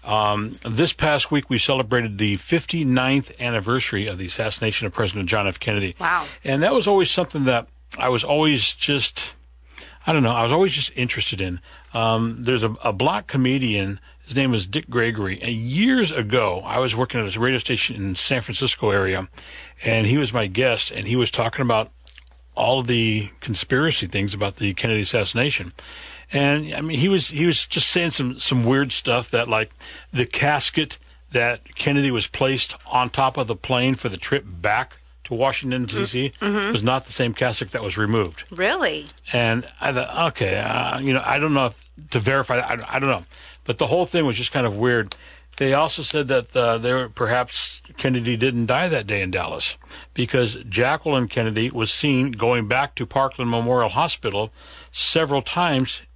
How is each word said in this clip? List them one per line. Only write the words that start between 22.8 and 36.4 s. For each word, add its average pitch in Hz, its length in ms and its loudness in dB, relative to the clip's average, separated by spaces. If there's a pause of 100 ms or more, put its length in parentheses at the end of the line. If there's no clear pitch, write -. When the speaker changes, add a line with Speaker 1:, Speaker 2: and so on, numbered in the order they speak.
Speaker 1:
the 110 480 0 (100)
conspiracy 131 680 0
things 98 280 -2
about 98 220 -2
the 101 180 -2
Kennedy 110 280 0
assassination. 113 680 -2 (580)
And, 147 440 2
I 143 80 -6
mean, 156 160 -2
he 170 100 4
was, 185 200 2
he 156 180 0
was - 200 2
just - 220 -2
saying 170 220 0
some, 123 280 -4
some 123 280 2
weird 135 260 4
stuff 123 380 -2
that, 120 180 0
like, 110 220 0 (420)
the 123 140 0
casket 147 720 0 (340)
that 120 440 0
Kennedy 139 340 2
was 113 160 0
placed - 480 -2 (100)
on 123 240 2
top 131 300 2
of 127 80 -2
the 110 100 -4
plane 127 380 2
for 117 160 -4
the 95 80 -8
trip - 280 -2
back 104 520 -2 (260)
to 123 100 -6
Washington, 127 520 0
D 101 200 -2
C, 127 340 -2